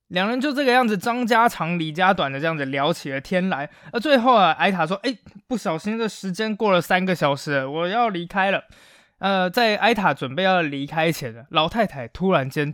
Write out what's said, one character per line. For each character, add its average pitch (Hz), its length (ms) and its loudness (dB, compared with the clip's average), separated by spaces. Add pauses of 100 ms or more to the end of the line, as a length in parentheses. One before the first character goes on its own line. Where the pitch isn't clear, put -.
两 185 200 0
人 254 120 -2
就 285 120 0
这 277 120 0
个 247 80 4
样 254 140 4
子 214 100 0
张 240 300 -2
家 233 220 6
长 170 300 -4
李 156 140 -4
家 185 220 4
短 151 160 -2
的 135 80 -6
这 156 80 -2
样 165 100 -2
子 143 80 -4
聊 139 280 0
起 151 180 -8
了 135 100 -4
天 185 280 -2
来。 151 200 -4 (240)
而 233 60 -2
最 277 200 4
后 240 180 4
啊， 175 160 6
艾 175 180 0
塔 175 160 0
说 185 160 -2
：“哎， 254 160 -4 (300)
不 254 80 -2
小 170 200 -2
心 214 220 -4
这 226 80 -2
时 196 240 -8
间 220 240 -4
过 214 160 0
了 175 100 4
三 185 240 0
个 185 100 0
小 143 200 2
时 143 240 -2
了， 135 120 -4
我 165 180 -2
要 226 200 0
离 175 180 -6
开 196 240 0
了。” 175 140 -2 (540)
呃， 190 320 0
在 220 260 2
艾 226 180 2
塔 185 180 2
准 135 220 -6
备 175 80 -2
要 185 200 2
离 143 240 -4
开 160 240 0
前 127 240 -6
呢， 117 160 -20
老 160 180 0
太 214 180 0
太 131 200 -8
突 185 260 -2
然 180 160 2
间 147 260 -2